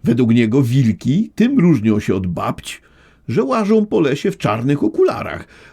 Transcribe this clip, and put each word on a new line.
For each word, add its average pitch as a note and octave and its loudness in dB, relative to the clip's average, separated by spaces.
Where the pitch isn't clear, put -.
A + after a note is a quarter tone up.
Według A#2 2
niego A#2+ 4
wilki C3 0
tym B3+ 2
różnią A2 2
się G#2 -2
od F#2 -4
babć, G2+ -8
że D3+ -2
łażą A3 0
po G#3 -2
lesie D3 0
w - -10
czarnych A#2+ -2
okularach, - -2